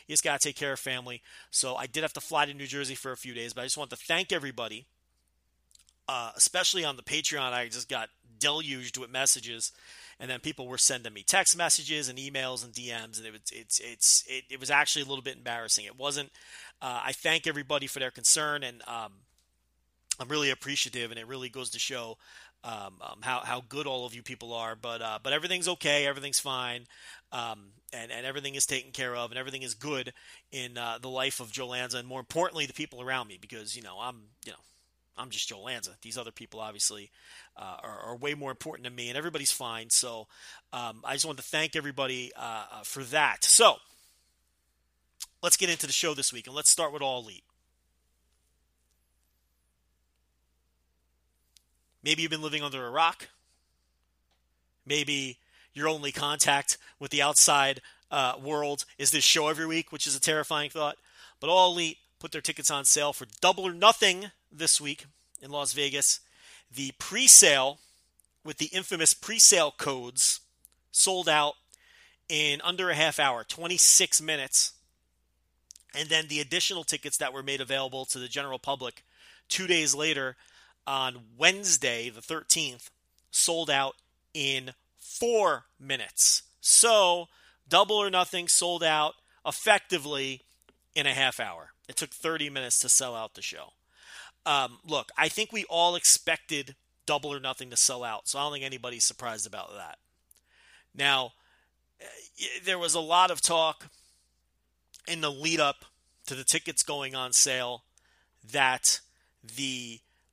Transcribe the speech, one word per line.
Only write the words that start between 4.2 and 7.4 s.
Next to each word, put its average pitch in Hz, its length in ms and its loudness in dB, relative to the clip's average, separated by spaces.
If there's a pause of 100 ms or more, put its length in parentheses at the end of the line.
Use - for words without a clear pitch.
everybody, 120 520 -8 (1200)
uh, 120 260 -4
especially 180 480 0
on 143 140 -4
the 117 60 -20
Patreon. 143 500 -4